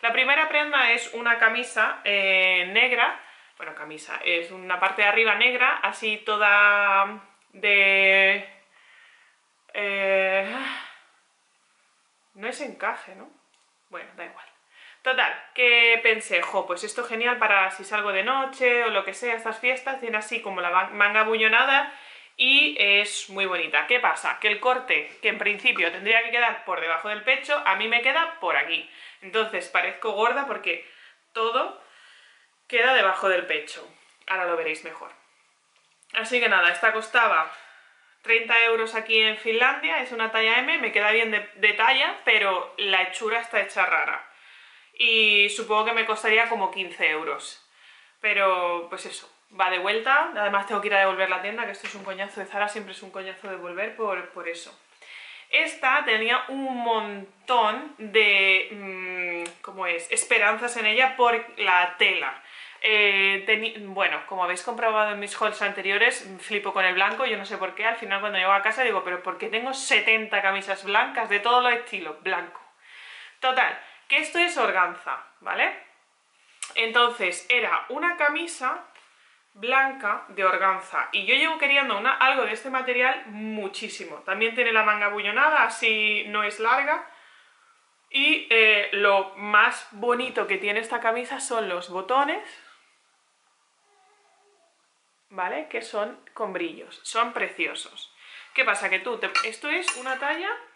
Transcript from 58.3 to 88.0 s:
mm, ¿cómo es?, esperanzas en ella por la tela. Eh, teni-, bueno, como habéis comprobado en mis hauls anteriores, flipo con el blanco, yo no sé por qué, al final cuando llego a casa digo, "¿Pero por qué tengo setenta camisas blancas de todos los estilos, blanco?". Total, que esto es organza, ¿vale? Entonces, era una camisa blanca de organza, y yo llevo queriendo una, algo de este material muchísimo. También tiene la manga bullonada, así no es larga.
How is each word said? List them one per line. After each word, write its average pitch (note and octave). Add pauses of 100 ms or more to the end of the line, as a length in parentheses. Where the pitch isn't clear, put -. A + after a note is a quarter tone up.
mm, F#3
¿cómo F#3+
es?, E3+
esperanzas A3+
en A3
ella B3+
por A#3 (120)
la F3+
tela. F3+ (400)
Eh, G3
teni-, A3 (120)
bueno, F#3
como F#3
habéis F3+
comprobado A3
en G#3
mis G3+
hauls G#3+
anteriores, G3+ (120)
flipo G3+
con F#3+
el F#3
blanco, G#3+
yo A3
no G3
sé G3+
por F#3
qué, G#3+
al A3+
final G3
cuando G3+
llego F#3
a G3
casa A3
digo, G3+
"¿Pero F3+
por F3
qué -
tengo A#3
setenta A3
camisas G3
blancas A3+
de G3+
todos A#3+
los B3
estilos, F3+
blanco?". F3 (800)
Total, B3+ (280)
que C#4
esto D#4
es E4+
organza, F3+ (160)
¿vale? F#3 (840)
Entonces, A3+
era G#3+
una E4
camisa D#4 (720)
blanca B3+
de G3
organza, F#3
y G3+
yo A#3
llevo D#4
queriendo C#4
una, B3
algo C4
de G#3+
este A3+
material B3+
muchísimo. G#3
También A3
tiene A#3
la A3
manga G#3
bullonada, A3+
así G#3+
no G#3
es G#3
larga. C#4 (1000)